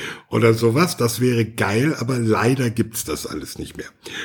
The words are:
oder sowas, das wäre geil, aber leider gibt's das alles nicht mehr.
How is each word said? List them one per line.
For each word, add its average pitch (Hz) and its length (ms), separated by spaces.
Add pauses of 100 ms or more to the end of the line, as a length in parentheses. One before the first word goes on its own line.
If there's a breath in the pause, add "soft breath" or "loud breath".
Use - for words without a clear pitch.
(300 loud breath)
oder 113 240
sowas, 120 440
das 120 220
wäre 120 260
geil, 113 540
aber 123 200
leider 113 500
gibt's 113 360
das 76 200
alles 71 320
nicht - 180
mehr. - 120 (360 loud breath)